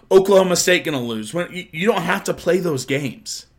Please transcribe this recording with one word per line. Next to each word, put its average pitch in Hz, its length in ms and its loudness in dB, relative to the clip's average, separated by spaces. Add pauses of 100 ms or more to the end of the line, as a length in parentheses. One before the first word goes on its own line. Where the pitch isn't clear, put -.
(100)
Oklahoma 190 440 6
State 175 300 2
gonna 143 180 -4
lose?" 110 320 -6
When, 175 180 -6
you, 175 200 -10
you 165 160 -4
don't 190 140 0
have 185 220 -2
to 180 80 -4
play 175 260 0
those 147 280 -2
games. - 600 -6 (120)